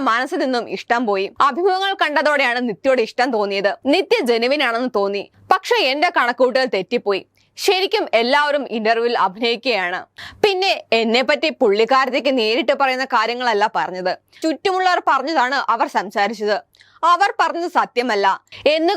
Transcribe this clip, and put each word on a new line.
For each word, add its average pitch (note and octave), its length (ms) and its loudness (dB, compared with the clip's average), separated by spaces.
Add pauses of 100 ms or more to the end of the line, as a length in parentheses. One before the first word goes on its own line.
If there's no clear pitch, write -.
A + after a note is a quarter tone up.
മനസ്സിൽ C4 340 -2
നിന്നും B3 220 -2 (100)
ഇഷ്ടം A#3+ 320 -2
പോയി. D4 180 0 (220)
അഭിമുഖങ്ങൾ F#4 460 0 (100)
കണ്ടതോടെയാണ് C#4+ 640 0
നിത്യയോട് A#3+ 400 0
ഇഷ്ടം B3 280 -2
തോന്നിയത്. G3+ 360 0 (220)
നിത്യ G4 240 2 (120)
ജെനുവിൻ A#3+ 380 0
ആണെന്ന് A#3 300 -2
തോന്നി. G3+ 260 -2 (300)
പക്ഷേ F#4+ 240 0 (140)
എന്റെ D4+ 260 0
കണക്കൂട്ടൽ B3+ 580 2
തെറ്റിപ്പോയി. G3 460 -2 (360)
ശരിക്കും F#4+ 480 0 (140)
എല്ലാവരും C#4+ 440 0 (140)
ഇന്റർവ്യൂവിൽ A3+ 380 0 (100)
അഭിനയിക്കുകയാണ്. G3+ 720 -2 (440)
പിന്നെ F#4+ 280 2 (280)
എന്നെപ്പറ്റി C4 500 0 (120)
പുള്ളിക്കാരത്തേക്ക് B3+ 800 2
നേരിട്ട് A3+ 420 0
പറയുന്ന C4 340 -2
കാര്യങ്ങളല്ല A3+ 520 0 (100)
പറഞ്ഞത്. F3+ 360 -4 (300)
ചുറ്റുമുള്ളവർ F4+ 640 0
പറഞ്ഞതാണ് C4+ 500 0 (140)
അവർ C#4 240 0
സംസാരിച്ചത്. G#3 600 -2 (560)
അവർ G4 180 4 (100)
പറഞ്ഞത് E4+ 280 -2 (100)
സത്യമല്ല A3 480 0 (480)
എന്ന് E4 220 2